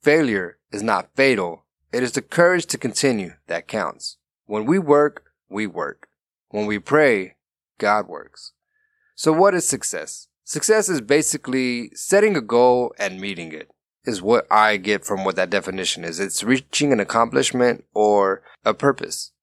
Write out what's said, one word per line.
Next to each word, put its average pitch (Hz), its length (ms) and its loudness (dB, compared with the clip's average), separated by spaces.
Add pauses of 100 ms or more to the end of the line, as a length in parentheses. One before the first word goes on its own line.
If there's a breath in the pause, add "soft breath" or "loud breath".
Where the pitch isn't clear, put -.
Failure 120 580 0 (120)
is 104 100 -10
not 104 360 -2
fatal. 101 480 0 (280)
It 123 120 -2
is 120 80 -4
the 131 100 -4
courage 175 440 2
to - 120 -6
continue 110 540 -2 (160)
that 85 180 -6
counts. - 520 -8 (280)
When 107 180 -6
we 160 140 2
work, 147 460 2 (240)
we 104 180 -6
work. 85 400 -10 (440)
When 104 160 -4
we 104 120 -4
pray, 123 560 2 (440)
God 104 280 2
works." - 460 -20 (640)
So 160 160 2
what 185 220 6
is 175 140 -2
success? - 600 -8 (160)
Success 208 440 0
is 170 120 -2
basically 127 960 -2
setting 202 400 2
a 143 40 0
goal 123 560 2
and 196 240 -6
meeting 175 300 -10
it, 156 220 -18 (320)
is 104 180 -6
what 110 300 2
I 107 240 4
get 98 280 -2
from 95 200 -4
what 95 100 0
that 92 160 -2
definition 92 540 -4
is. 85 160 -8
It's 98 240 -6
reaching 131 480 0
an 113 80 2
accomplishment 120 920 0
or 101 480 2 (240 soft breath)
a 107 80 0
purpose. - 600 -4 (100)